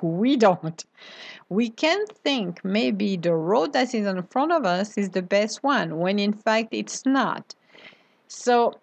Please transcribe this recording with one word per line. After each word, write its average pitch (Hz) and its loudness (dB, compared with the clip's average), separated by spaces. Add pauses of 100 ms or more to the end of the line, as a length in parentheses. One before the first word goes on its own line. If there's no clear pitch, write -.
we 196 2
don't. 175 2 (640)
We 226 0
can 330 0 (180)
think 214 -2
maybe 202 0
the 170 0
road 226 0
that 254 0
is 214 0
in 185 -2
front 294 -2
of 311 2
us 190 0
is 202 -2
the 185 -2
best 202 0
one, 180 0
when 190 0
in 208 2
fact 220 0
it's 214 -6
not. 262 -2 (800)
So 240 2